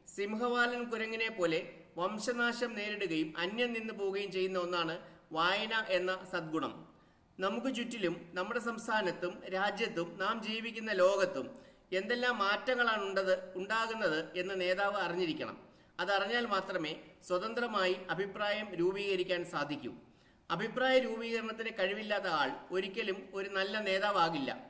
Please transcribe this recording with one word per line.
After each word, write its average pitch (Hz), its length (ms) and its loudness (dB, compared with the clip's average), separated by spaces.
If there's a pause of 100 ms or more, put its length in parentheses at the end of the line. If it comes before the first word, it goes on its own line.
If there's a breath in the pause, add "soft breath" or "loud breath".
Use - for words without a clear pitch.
സിംഹവാലൻ 240 800 0
കുരങ്ങിനെ 226 400 -2
പോലെ 180 300 2 (380)
വംശനാശം 233 800 0
നേരിടുകയും 196 640 0
അന്യം 220 360 0
നിന്നു 226 200 -4
പോവുകയും 196 380 -2
ചെയ്യുന്ന 185 280 0
ഒന്നാണ് 175 360 0 (360 loud breath)
വായന 190 420 2 (160)
എന്ന 185 220 2 (200)
സദ്ഗുണം. 156 420 -2 (680 soft breath)
നമുക്ക് 226 360 0
ചുറ്റിലും 226 380 -2 (200)
നമ്മുടെ 202 260 -2
സംസ്ഥാനത്തും 220 760 -2 (200)
രാജ്യത്തും 190 540 0 (120)
നാം 208 220 0
ജീവിക്കുന്ന 220 500 -4
ലോകത്തും 185 560 4 (440 loud breath)
എന്തെല്ലാം 240 460 2
മാറ്റങ്ങളാണ് 214 680 2
ഉണ്ടത്, 190 300 2 (220)
ഉണ്ടാകുന്നത് 214 600 0 (200)
എന്ന് 185 240 -2
നേതാവ് 196 360 2
അറിഞ്ഞിരിക്കണം. 170 600 -2 (420 loud breath)
അതറിഞ്ഞാൽ 202 460 2
മാത്രമേ 190 480 0 (300)
സ്വതന്ത്രമായി 202 720 2 (140)
അഭിപ്രായം 208 640 0
രൂപീകരിക്കാൻ 180 720 2
സാധിക്കൂ. 143 460 -2 (580 loud breath)
അഭിപ്രായ 226 500 4
രൂപീകരണത്തിന് 226 720 -2
കഴിവില്ലാത്ത 202 560 0
ആൾ 147 220 2 (220)
ഒരിക്കലും 196 480 -2 (140)
ഒരു 196 160 -4
നല്ല 202 300 0
നേതാവാകില്ല. 190 680 2 (200)